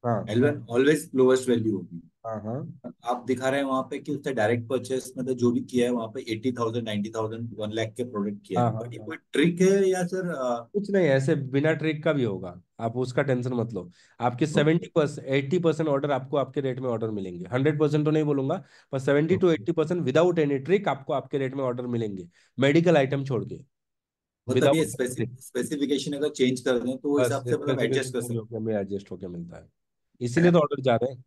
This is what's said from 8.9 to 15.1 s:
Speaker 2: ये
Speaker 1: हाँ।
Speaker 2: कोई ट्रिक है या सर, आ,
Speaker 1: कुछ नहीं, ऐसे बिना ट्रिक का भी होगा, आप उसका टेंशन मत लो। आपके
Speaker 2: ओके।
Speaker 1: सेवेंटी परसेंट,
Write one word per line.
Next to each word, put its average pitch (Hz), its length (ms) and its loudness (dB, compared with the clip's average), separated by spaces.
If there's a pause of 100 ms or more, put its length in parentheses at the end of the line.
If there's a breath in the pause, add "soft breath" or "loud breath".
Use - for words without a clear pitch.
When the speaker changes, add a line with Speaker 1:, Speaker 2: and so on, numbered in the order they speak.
Speaker 2:
ये - 60 -12
Speaker 1:
हाँ। - 80 -14
Speaker 2:
कोई 160 100 -10
ट्रिक 170 440 0
है 190 280 6
या 180 140 0
सर, 175 320 -4
आ, 123 240 -2
Speaker 1:
कुछ 202 320 -6
नहीं, 185 160 4
ऐसे 135 280 4
बिना 139 380 2
ट्रिक 156 300 -2
का 160 100 2
भी 135 100 2
होगा, 92 380 -4 (180)
आप 117 160 -4
उसका 127 280 0
टेंशन 127 300 0
मत 117 200 -2
लो। 90 180 -8 (280 soft breath)
आपके 123 260 0
Speaker 2:
ओके। 151 80 -8
Speaker 1:
सेवेंटी 160 420 2
परसेंट, 147 320 0